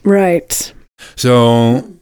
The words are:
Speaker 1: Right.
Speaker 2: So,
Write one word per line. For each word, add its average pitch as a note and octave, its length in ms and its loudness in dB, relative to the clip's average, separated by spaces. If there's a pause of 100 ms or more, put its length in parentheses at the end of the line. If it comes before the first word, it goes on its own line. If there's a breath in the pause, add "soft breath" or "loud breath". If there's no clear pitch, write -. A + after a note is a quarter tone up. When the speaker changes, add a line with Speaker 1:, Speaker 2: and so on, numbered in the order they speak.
Speaker 1:
Right. F#3+ 680 -2 (440 loud breath)
Speaker 2:
So, A#2 760 0 (100)